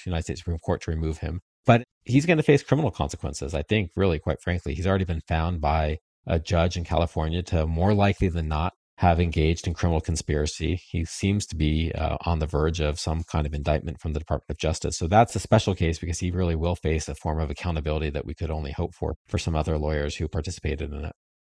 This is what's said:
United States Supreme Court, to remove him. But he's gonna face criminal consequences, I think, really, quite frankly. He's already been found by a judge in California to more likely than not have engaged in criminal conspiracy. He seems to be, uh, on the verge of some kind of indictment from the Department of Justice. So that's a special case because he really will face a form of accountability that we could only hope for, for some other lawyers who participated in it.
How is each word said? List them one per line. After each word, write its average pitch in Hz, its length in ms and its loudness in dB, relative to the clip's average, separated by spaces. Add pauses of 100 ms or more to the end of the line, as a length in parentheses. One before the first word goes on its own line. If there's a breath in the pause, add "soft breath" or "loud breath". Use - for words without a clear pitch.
United 85 200 -2
States - 160 -6
Supreme 85 180 -6
Court, - 240 -2
to - 80 -6
remove 80 280 -2
him. 82 220 -6 (240)
But 120 200 6 (200)
he's 139 220 2
gonna 165 160 4
face 143 220 6
criminal 139 260 2
consequences, 71 640 -4
I 76 80 0
think, 104 320 0
really, 90 240 2
quite 78 240 -2
frankly. 85 320 -2
He's 78 120 -4
already 95 180 2
been 82 240 -4
found 82 320 0
by 76 380 0 (280)
a 82 140 2
judge 85 360 2
in 87 60 -4
California 80 600 0
to 80 220 2
more 82 280 2
likely 98 340 2
than 80 200 -2
not 78 240 -2 (240)
have 85 240 6
engaged 85 480 2
in 85 60 -2
criminal 82 260 0
conspiracy. 78 800 -2 (100)
He 82 140 -2
seems 98 420 -2
to - 80 -12
be, 78 380 2
uh, 78 240 -2 (100)
on 82 140 2
the 78 60 0
verge 80 340 0
of 73 180 0
some 80 240 -2
kind 78 240 -2
of 76 80 -6
indictment 76 460 -2
from 80 120 -4
the 73 60 -2
Department - 320 -4
of 76 80 -8
Justice. - 400 -2
So 87 80 -2
that's 104 300 6
a 98 40 0
special 104 360 4
case 82 240 0
because 85 180 -4
he 90 140 -2
really 87 240 0
will 85 180 0
face 80 340 -2
a 71 60 -6
form 78 240 -4
of 78 120 -2
accountability 76 600 -2
that 71 160 -6
we 76 80 -8
could 78 160 -6
only 76 220 -4
hope 85 240 -4
for, 76 180 -4 (140)
for 98 100 -2
some 85 160 -2
other 78 240 0
lawyers 73 380 -2
who 82 100 -4
participated 76 640 -6
in 71 120 -8
it. 82 80 -8 (320)